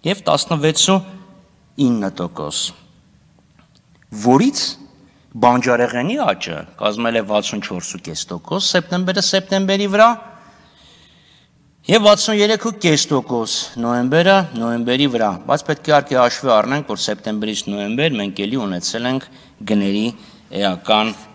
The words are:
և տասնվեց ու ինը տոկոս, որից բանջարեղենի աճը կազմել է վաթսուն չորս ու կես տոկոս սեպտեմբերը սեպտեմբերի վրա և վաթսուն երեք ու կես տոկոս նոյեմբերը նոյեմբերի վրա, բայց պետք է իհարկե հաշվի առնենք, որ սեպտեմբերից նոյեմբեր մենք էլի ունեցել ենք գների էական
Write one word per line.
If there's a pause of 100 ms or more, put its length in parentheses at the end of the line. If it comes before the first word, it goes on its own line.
և
տասնվեց (100)
ու (800)
ինը
տոկոս, (1500)
որից (720)
բանջարեղենի
աճը (200)
կազմել
է
վաթսուն
չորս
ու
կես
տոկոս
սեպտեմբերը
սեպտեմբերի
վրա (1800)
և
վաթսուն
երեք
ու (120)
կես
տոկոս (260)
նոյեմբերը (180)
նոյեմբերի
վրա, (120)
բայց
պետք
է
իհարկե
հաշվի
առնենք,
որ
սեպտեմբերից
նոյեմբեր
մենք
էլի
ունեցել
ենք (300)
գների (480)
էական (220)